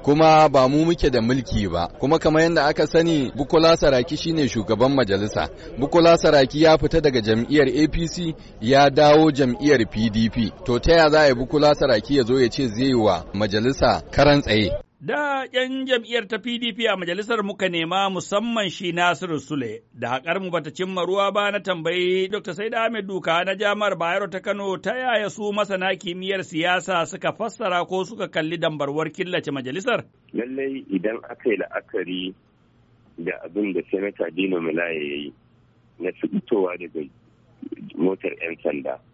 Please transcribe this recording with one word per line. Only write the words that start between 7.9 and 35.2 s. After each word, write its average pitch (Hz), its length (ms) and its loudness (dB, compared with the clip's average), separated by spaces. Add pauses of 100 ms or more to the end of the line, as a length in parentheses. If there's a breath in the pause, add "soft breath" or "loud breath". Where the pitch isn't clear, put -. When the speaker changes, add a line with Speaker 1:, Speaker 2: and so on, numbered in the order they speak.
Speaker 1:
C 160 280 -6 (260 loud breath)
ya 135 300 4
dawo 151 420 6
jam'iyyar 127 580 2
P 113 200 -2
D 110 180 0
P. 107 240 -2 (140)
To 120 120 0
ta 165 140 2
ya 165 160 6
za 151 160 6
a 143 40 6
yi 127 60 4
Bukola 147 400 2
Saraki 139 420 0
ya 131 60 4
zo 120 160 2
ya 123 120 4
ce 135 180 -4
zai 120 200 -2
yi 127 60 2
wa 98 380 2
majalisa 107 720 0 (100)
karan 143 300 4
tsaye? 107 340 0 (280)
Speaker 2:
Da 277 480 -4
'yan 262 320 -4
jam'iyyar 233 440 -2
ta 220 120 -6
P 240 180 -6
D 233 140 -4
P 226 160 -4
a 196 80 0
majalisar 202 480 -4
muka 196 240 -4
nema, 175 400 -2
musamman 202 640 -4
shi 180 220 -8
Nasiru 175 460 -2
Sule, 117 440 -8 (100)
da 120 240 -6
haƙar 165 240 -4
mu 185 100 -8
bata 156 220 -6
cimma 185 320 -6
ruwa 196 260 0
ba, 202 220 -2
na 208 80 -6
tambayi 180 680 -2
Doctor 196 240 -8
Said 226 200 -8
Ahmed 226 320 -2
Duka 175 380 -2
na 190 100 -4
Jami'ar 202 460 -2
Bayero 180 320 -2
ta 185 80 -8
Kano 196 380 -4
ta 233 180 -6
yaya 233 320 -2
su 208 240 -6
masana 196 400 -2
kimiyyar 185 480 -6
siyasa 175 680 -2
suka 170 300 -6
fassara 190 480 -4
ko 185 200 -4
suka 196 240 -8
kalli 165 280 -4
dambarwar 156 560 -2
killace 175 400 -6
majalisar? 139 560 -4 (240)
Speaker 3:
Lallai 135 560 -6
idan 98 400 -4
aka 120 220 -4
yi 101 100 0
la'akari 92 760 -8 (840)
da 85 140 -8 (120)
abin 95 300 -4
da 85 160 -2
Senator 98 400 -4
Dino 92 300 -2
Melaye 82 360 -4
ya 73 240 -8